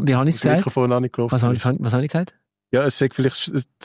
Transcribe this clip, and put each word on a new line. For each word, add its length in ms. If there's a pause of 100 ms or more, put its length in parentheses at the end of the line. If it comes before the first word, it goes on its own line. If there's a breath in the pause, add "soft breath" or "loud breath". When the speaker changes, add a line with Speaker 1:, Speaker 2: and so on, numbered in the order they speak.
Speaker 1:
wie 100
habe 120
ich's 100
Speaker 2:
das 60
Speaker 1:
gesagt? 160
Speaker 2:
Mikrofon 300
noch 100
nicht 160
gelaufen 180
Speaker 1:
Was 100
habe 100
ich, 100
Speaker 2:
ist. 160
Speaker 1:
was 140
habe 100
ich 80
gesagt? 240 (380)
Speaker 2:
Ja, 120
es 120
sagt 180
vielleicht, 380
das 120 (180)